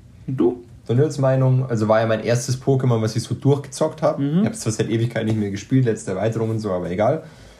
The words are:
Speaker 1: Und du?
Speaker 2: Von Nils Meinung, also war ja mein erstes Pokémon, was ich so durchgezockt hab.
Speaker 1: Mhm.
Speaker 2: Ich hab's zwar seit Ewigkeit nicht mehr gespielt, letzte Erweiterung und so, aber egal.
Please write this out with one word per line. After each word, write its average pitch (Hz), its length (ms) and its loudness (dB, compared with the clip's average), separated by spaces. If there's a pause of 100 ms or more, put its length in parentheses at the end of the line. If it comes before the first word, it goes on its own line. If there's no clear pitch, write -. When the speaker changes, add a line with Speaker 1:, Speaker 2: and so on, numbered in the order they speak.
(260)
Speaker 1:
Und 131 100 -6
du? 127 260 2 (240)
Speaker 2:
Von 117 100 0
Nils 143 200 2
Meinung, 131 500 2
also 110 220 0
war 110 120 4
ja 113 60 0
mein 110 160 0
erstes 123 380 0
Pokémon, 127 400 2
was 110 160 -2
ich 113 60 -4
so - 120 -6
durchgezockt 143 680 -2
hab. 151 160 0
Speaker 1:
Mhm. 143 220 0
Speaker 2:
Ich 214 40 2
hab's - 160 -4
zwar 110 120 -4
seit - 180 -2
Ewigkeit 113 340 -2
nicht 107 140 0
mehr 104 120 -2
gespielt, 127 360 0
letzte 104 240 -2
Erweiterung 110 400 -2
und 110 80 -2
so, 104 140 -2
aber 87 180 -4
egal. 117 340 0 (360)